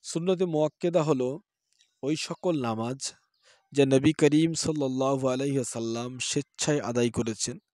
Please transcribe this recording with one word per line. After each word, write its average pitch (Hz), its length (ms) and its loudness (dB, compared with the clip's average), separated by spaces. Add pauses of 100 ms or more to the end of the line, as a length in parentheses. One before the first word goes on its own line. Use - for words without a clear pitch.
সুন্নতে 180 400 0
মুআক্কেদা 165 580 0
হলো 131 260 0 (760)
ওই 147 120 -2
সকল 170 460 -4
নামাজ 117 380 -4 (720)
যা 139 120 6
নবী 135 280 4
করিম 156 400 4
সাল্লাল্লাহু 135 760 -2
আলাইহি 139 300 0
ওয়াসাল্লাম 117 520 -4 (100)
স্বেচ্ছায় - 640 -2
আদায় 120 280 0
করেছেন 113 500 -6 (140)